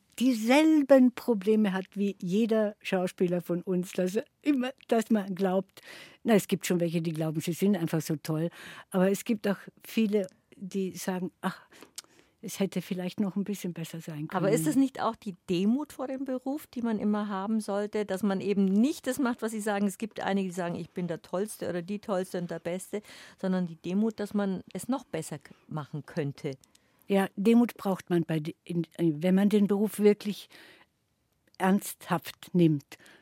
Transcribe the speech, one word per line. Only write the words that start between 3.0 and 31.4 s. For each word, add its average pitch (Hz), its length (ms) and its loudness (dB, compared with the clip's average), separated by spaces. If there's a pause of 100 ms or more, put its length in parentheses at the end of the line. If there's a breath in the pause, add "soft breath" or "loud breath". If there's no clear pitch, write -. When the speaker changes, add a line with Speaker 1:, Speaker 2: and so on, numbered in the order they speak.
Speaker 1:
von 175 200 -4
uns, 180 300 -2
dass 185 240 -2
er 247 80 -2 (180)
immer, 262 280 0 (180)
dass 226 220 2
man 202 240 0
glaubt, 190 480 -2 (400 loud breath)
na, 226 120 4
es 185 140 4
gibt - 180 -2
schon 180 140 2
welche, 170 220 0
die 165 100 -4
glauben, 160 280 -2
sie 175 120 -4
sind 196 240 2
einfach 165 240 0
so 160 160 -4
toll, 160 320 -4 (420 loud breath)
aber 190 200 4
es 196 140 -2
gibt 226 240 -2
auch 190 100 -2 (260)
viele, 208 440 0 (280)
die 190 400 -6
sagen, 185 360 -6 (100)
„Ach, - 180 -4 (800 loud breath)
es - 180 -10
hätte 185 200 -2
vielleicht 180 380 -8
noch 196 160 -2
ein 202 80 -2
bisschen 185 300 -6
besser 165 280 -10
sein 156 280 -10
können.“ 175 160 -2
Speaker 2:
Aber 151 80 2
ist 160 160 2
es 240 80 2
nicht 269 260 2
auch 220 140 -2
die 190 180 -12 (160)
Demut 214 420 0
vor 262 140 -8
dem 269 180 -8
Beruf, 262 440 -6
die 240 140 -8
man 226 180 -2
immer 208 280 0
haben 208 320 -2
sollte, 208 460 -2
dass 185 160 -4
man 196 180 0
eben 196 260 2
nicht 220 420 2
das 254 100 -4
macht, 247 240 -2
was 226 80 -4
Sie 220 100 -6
sagen? 202 280 0
Es 185 100 -6
gibt - 220 -10
einige, 196 300 -2
die 175 40 -12
sagen, 175 220 -4
„Ich 165 140 -10
bin 180 180 -6
der 160 140 -6
Tollste - 460 -6
oder 175 140 -4
die 202 160 -6
Tollste 185 420 -4
und 175 120 -6
der 165 80 -8
Beste“, 190 420 -6 (380 loud breath)
sondern 185 260 0
die 165 100 -10
Demut, 208 440 -2
dass 208 120 -6
man 196 300 -2 (100)
es - 140 -10
noch 262 180 -4
besser 160 360 -8
k-, - 120 -20 (140)
machen 147 400 -10
könnte. 143 460 -6 (560 soft breath)
Speaker 1:
Ja, 196 280 2
Demut 233 400 4
braucht - 340 -4
man, 175 140 2
bei 160 160 -2
de-, 160 240 -10
in, 170 180 -4 (160)
äh, 170 160 2
wenn 185 220 2
man 202 120 4
den 202 200 4
Beruf 202 320 0
wirklich 208 480 2 (1120 loud breath)